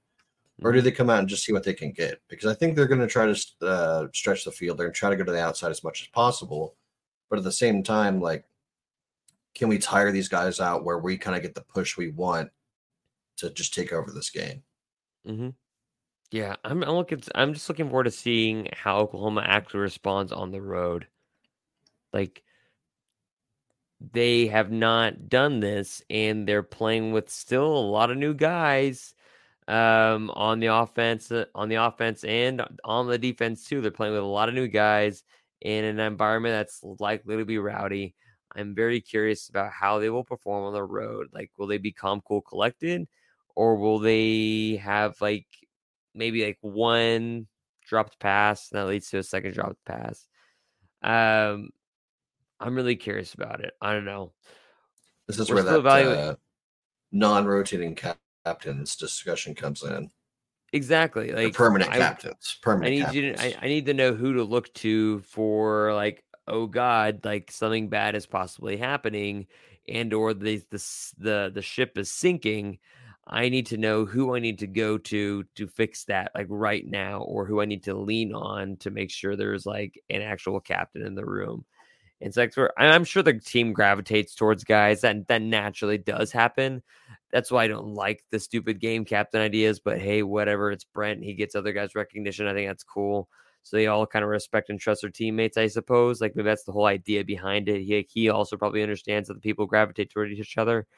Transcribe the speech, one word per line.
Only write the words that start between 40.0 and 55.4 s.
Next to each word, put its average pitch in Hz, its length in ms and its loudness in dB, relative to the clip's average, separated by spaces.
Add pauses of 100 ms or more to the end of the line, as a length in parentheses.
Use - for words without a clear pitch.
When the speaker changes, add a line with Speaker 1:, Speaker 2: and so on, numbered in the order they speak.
Speaker 2:
will 123 140 -2
perform 101 400 -6
on 101 80 -8
the 101 100 -4
road. 104 500 -8
Like, - 240 -14
will 101 100 -8
they 104 120 -2
be 101 140 -6
calm, 98 340 -4
cool, 104 160 -2
collected, 160 640 -2 (480)
or 113 200 4
will 107 220 2
they 110 840 2
have, 104 380 -2
like, 104 260 -2 (680)
maybe, 113 300 -2
like, 104 160 -4
one 117 880 0 (360)
dropped 110 360 -2
pass 104 500 2
and 104 80 -4
that 98 80 -2
leads 101 240 -4
to 98 80 -2
a 95 60 -2
second 98 300 -6
dropped - 300 -6
pass? - 440 -10 (760)
Um, 110 680 2 (920)
I'm 123 160 -6
really 123 200 0
curious 101 380 -8
about 107 260 -10
it. - 200 -10
I 104 120 -2
don't 104 120 -2
know. 98 280 -10 (920)
Speaker 1:
This 104 140 -4